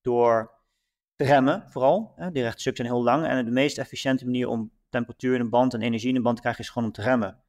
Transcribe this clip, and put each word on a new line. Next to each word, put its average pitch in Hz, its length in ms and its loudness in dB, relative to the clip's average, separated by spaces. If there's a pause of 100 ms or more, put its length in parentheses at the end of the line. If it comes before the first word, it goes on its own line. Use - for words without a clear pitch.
Door 117 520 2 (640)
te 147 80 -2
remmen 139 460 4
vooral. 160 460 0
Hè, 170 140 -8
die 139 120 -2
rechte 113 180 -4
stukken 131 240 -4
zijn 120 120 -2
heel 123 80 0
lang. 143 220 2
En 127 180 -2
de 113 60 -6
meest 135 280 0
efficiënte 131 460 -4
manier 123 240 -2
om 113 240 -6 (160)
temperatuur 127 460 -4
in 123 80 0
de 117 60 -4
band 120 260 2
en 110 80 -4
energie 117 260 -2
in 127 60 0
de 127 60 0
band 120 160 0
te - 60 -14
krijgen, 117 220 -4
is - 60 -14
gewoon 117 180 -4
om 104 60 -8
te - 80 -12
remmen. 120 460 -2